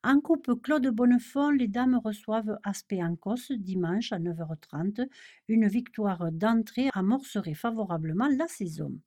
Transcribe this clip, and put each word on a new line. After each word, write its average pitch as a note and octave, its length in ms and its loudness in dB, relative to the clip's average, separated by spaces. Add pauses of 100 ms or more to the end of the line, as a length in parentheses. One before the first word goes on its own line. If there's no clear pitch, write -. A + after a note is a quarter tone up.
En C4+ 180 6
coupe C#4 420 0
Claude C4+ 260 2
Bonnefond, B3 600 4
les B3+ 180 4
dames B3 340 2
reçoivent G#3+ 600 -2
Aspé G3 420 -4
en E3+ 120 0
Cosse B3 360 -4
dimanche F#3 600 -2
à F#3+ 60 -4
neuf E3 220 -4
heures D#3+ 220 -6
trente. G3 400 -4 (440)
Une A3 220 4
victoire G3 640 -2
d'entrée A3+ 600 0
amorcerait G3+ 580 0
favorablement F#3 760 -2
la D4 200 2
saison. D#3+ 460 -8 (120)